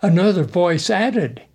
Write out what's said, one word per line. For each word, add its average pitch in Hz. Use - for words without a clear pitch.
Another 185
voice 170
added, 208